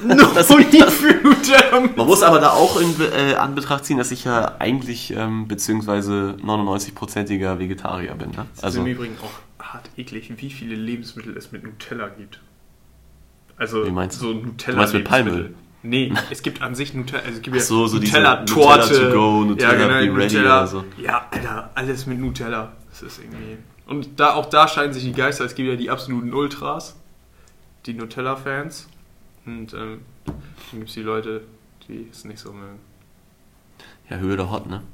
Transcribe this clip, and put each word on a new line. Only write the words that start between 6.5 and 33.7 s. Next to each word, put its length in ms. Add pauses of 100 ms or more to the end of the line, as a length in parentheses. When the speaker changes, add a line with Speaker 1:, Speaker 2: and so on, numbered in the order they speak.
Speaker 2:
Vegetarier 560
bin, 160
ne? 220
Speaker 1:
Das 80
ist 40
Speaker 2:
Also 180
Speaker 1:
im 40
Übrigen 380
auch 400 (100)
hart 240
eklig, 400
wie 140
viele 240
Lebensmittel 600
es 160
mit 120
Nutella 460
gibt. 300 (1160)
Also 300
Speaker 2:
Wie 40
meinst 300
du? 40
Speaker 1:
so 100
Speaker 2:
Du 400
meinst 180
mit 100
Palmöl? 280
Speaker 1:
Nutella-Lebensmittel. 240 (260)
Nee, 400
Speaker 2:
<laughs> 80
Speaker 1:
es 140
gibt 180
an 140
sich 180
Nutella, 300
also 140
es 40
gibt 160
Speaker 2:
Ach 40
so, 200
Speaker 1:
ja 60
Speaker 2:
so 100
diese 200
Speaker 1:
Nutella-Torte. 760
Speaker 2:
Nutella 160
to 80
go, 280
Nutella 280
Speaker 1:
Ja, 40 (220)
genau, 140
Speaker 2:
be 80
ready 140
Speaker 1:
Nutella. 240
Speaker 2:
oder 80
so. 160 (180)
Speaker 1:
Ja, 300
Alter, 420
alles 320
mit 140
Nutella. 540 (180)
Das 100
ist 160
irgendwie, 400 (300)
und 320
da, 160
auch 100
da 220
scheiden 260
sich 120
die 80
Geister. 300
Es 120
gibt 120
ja 80
die 140
absoluten 460
Ultras, 600 (920)
die 80
Nutella-Fans. 960 (560)
Und, 280
ähm, 280 (240)
dann 100 (380)
gibt's 220
die 80
Leute, 380 (460)
die 240
es 140
nicht 120
so 140
mögen. 280 (1300)